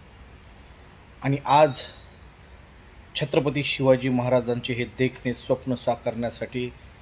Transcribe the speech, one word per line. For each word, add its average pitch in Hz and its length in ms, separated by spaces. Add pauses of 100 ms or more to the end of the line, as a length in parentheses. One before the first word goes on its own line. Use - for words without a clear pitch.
(1200)
आणि 139 220
आज 143 360 (1400)
छत्रपती 143 480
शिवाजी 131 440
महाराजांचे 123 640
हे 120 120
देखणे 127 500
स्वप्न 127 400
साकारण्यासाठी 120 960 (320)